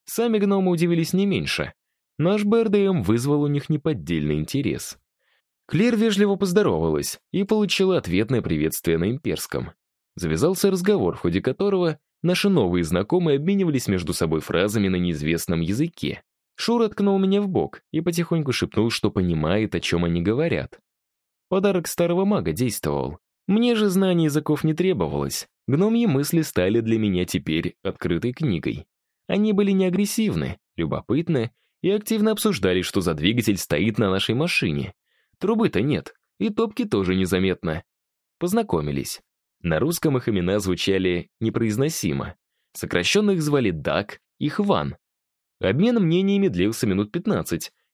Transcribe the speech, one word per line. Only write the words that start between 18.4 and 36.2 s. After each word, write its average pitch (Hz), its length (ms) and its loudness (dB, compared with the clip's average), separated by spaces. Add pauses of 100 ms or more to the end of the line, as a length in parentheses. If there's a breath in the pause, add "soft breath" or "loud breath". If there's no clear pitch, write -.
шепнул, 110 380 0
что 107 200 -2
понимает, 90 640 0
о 85 60 -2
чём 87 240 0
они 85 180 0
говорят. 110 580 -2 (680)
Подарок 185 380 0
старого 175 380 0
мага 147 280 0
действовал. 78 640 -2 (280)
Мне 233 280 2
же 214 140 2
знаний 185 360 2
языков 151 400 0
не 156 80 2
требовалось. 85 760 -2 (180)
Гномьи 214 400 2
мысли 147 360 2
стали 104 380 2
для 110 180 0
меня 95 280 2
теперь 80 560 -2
открытой 90 500 -2
книгой. 113 540 -4 (400)
Они 208 260 0
были 196 200 2
не 190 140 2
агрессивны, 180 720 -2 (180)
любопытны 113 760 -2 (300)
и 175 80 0
активно 214 420 0
обсуждали, 101 500 0
что - 180 -2
за 85 140 0
двигатель 101 440 0
стоит 98 400 -2
на 104 120 2
нашей 95 240 -2
машине. 135 600 -2 (440)
Трубы-то 208 440 0
нет, 120 320 -2 (240)